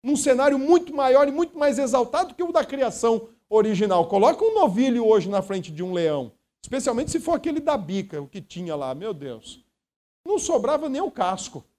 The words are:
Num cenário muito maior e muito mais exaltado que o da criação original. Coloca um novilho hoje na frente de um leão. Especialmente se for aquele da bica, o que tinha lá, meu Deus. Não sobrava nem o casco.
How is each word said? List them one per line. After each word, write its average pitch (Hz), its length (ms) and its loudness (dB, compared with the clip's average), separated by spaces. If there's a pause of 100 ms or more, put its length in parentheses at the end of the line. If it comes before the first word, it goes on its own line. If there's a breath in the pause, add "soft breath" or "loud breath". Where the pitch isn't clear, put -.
Num 277 120 0
cenário 277 420 4
muito 330 340 4
maior 277 360 4
e - 20 -2
muito 330 260 -4
mais 285 220 0
exaltado 262 560 0
que 349 80 -6
o 339 80 -4
da 330 140 2
criação 233 640 -2 (200 loud breath)
original. 208 600 2
Coloca 269 360 4
um 440 80 2
novilho 240 540 2
hoje 202 220 4
na 202 120 -2
frente 190 300 -8
de 156 100 -12
um 185 120 -6
leão. 151 400 -2 (280)
Especialmente 254 520 -4
se 330 80 -2
for 330 160 0
aquele 320 240 -4
da 294 160 0
bica, 185 440 -6
o 143 60 -12
que 190 140 -16
tinha 175 340 -10
lá, 135 220 -6
meu 202 180 -8
Deus. 131 500 -16 (600)
Não 381 140 0
sobrava 294 480 -2
nem 269 120 -4
o 381 80 -4
casco. 180 560 -6 (140)